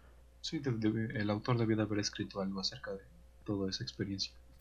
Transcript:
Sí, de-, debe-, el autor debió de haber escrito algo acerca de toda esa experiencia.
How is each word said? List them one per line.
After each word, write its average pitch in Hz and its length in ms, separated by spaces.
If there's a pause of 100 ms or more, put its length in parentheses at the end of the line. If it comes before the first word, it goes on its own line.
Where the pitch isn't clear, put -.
(420)
Sí, 160 180
de-, 139 120
debe-, 110 500
el 104 80
autor 107 300
debió 110 160
de 110 80
haber 104 160
escrito 101 420
algo 98 200
acerca - 320
de 95 80 (420)
toda 98 260
esa 95 140
experiencia. 98 480 (300)